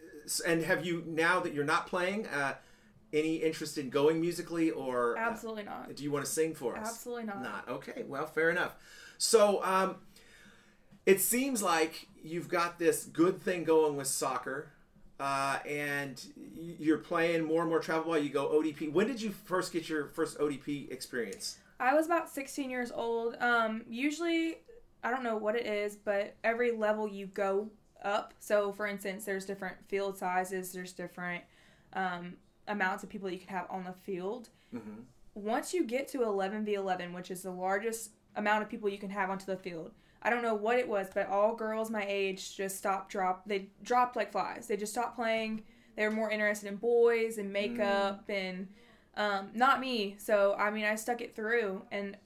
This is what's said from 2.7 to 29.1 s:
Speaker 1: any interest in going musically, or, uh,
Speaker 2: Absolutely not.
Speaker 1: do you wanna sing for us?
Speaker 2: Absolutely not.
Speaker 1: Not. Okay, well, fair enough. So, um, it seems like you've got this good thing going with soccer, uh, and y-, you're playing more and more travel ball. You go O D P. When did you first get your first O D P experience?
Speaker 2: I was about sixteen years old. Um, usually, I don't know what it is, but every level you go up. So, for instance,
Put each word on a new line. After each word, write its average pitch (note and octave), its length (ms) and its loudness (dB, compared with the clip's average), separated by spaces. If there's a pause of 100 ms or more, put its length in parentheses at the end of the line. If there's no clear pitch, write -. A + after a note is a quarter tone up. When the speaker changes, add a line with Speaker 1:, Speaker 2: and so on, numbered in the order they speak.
Speaker 1:
any D#3+ 240 2
interest D#3+ 420 -2
in C3 100 -4
going D3 320 4
musically, E3 500 0
or, B2 460 0
uh, - 40 -4
Speaker 2:
Absolutely A3 420 -4
not. - 320 -10
Speaker 1:
do C3 80 -10
you D3 80 -2
wanna C#3 160 0
sing D#3+ 280 2
for C3+ 220 -4
us? G#3+ 120 -4
Speaker 2:
Absolutely A#3 360 -8
not. G3+ 180 -6
Speaker 1:
Not. G#2+ 260 -8
Okay, D3 380 -8
well, C#3 200 -6
fair D#3+ 240 4
enough. E3+ 240 0 (420)
So, G#3 480 6
um, F#3 320 2 (1120)
it F#3+ 140 8
seems B3+ 420 2
like D#3+ 460 0 (140)
you've D#3 260 -6
got F3 300 0
this E3 260 4
good F3+ 360 4
thing F3 240 -2
going D#3 320 6
with C3+ 120 -2
soccer, C3+ 640 -2 (460)
uh, C#3 480 0
and C#3+ 560 -4 (140)
y-, E3+ 420 -12
you're D3+ 200 4
playing E3 460 2
more D#3+ 180 2
and E3 80 0
more D#3+ 100 4
travel D#3+ 240 0
ball. E3 140 2
You D3 100 2
go C#3 220 0
O D3+ 120 6
D D#3 100 0
P. D3+ 160 -6
When F3 200 4
did B3 140 -4
you A3 80 -2
first - 420 -2
get E3 160 -2
your D3+ 200 -2
first D#3 300 -2
O D3 100 2
D C#3 100 -4
P C#3+ 340 -6
experience? A2+ 680 -6 (220)
Speaker 2:
I B3+ 140 4
was D#4+ 120 4
about E4 220 0
sixteen C#4 420 -6
years B3 220 -4
old. A#3 480 -2
Um, A3+ 480 2
usually, E4 720 -2 (440)
I A3+ 80 -2
don't B3+ 140 -2
know A3+ 120 0
what G#3+ 200 0
it A#3+ 100 -2
is, G#3 300 -2
but G#3 480 -2
every A#3 280 4
level G#3+ 360 2
you G3 180 -8
go G3 440 0 (340)
up. G#3 340 -2
So, G#3 320 2
for G#3 160 -4
instance, G3 380 -6